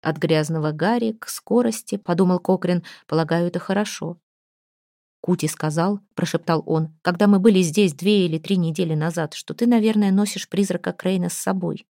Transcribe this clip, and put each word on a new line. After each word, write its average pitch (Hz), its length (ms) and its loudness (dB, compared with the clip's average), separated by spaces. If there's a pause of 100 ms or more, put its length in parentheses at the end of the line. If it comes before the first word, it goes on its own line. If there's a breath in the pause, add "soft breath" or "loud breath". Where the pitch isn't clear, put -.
«От 156 160 -4
грязного 156 540 0
гари 220 420 -2
к - 140 -14
скорости», - 720 -2
подумал 180 420 2
Кокрен, 180 440 0 (240 loud breath)
«полагаю, 165 400 0
это 175 100 -6
хорошо». 190 600 -6 (1000)
«Кути 175 280 -2
сказал», 170 520 -2 (140)
прошептал 165 540 -2
он, 160 340 -2
«когда 180 240 2
мы 202 140 8
были 190 240 6
здесь 165 320 2
две 190 320 2
или 160 100 -2
три 185 200 -2
недели 165 360 -2
назад, 156 400 -4
что - 220 -12
ты, 240 100 0
наверное, 214 460 4
носишь 202 360 0
призрака 180 460 -2
Крейна 180 360 -2
с - 40 -8
собой. 175 580 -6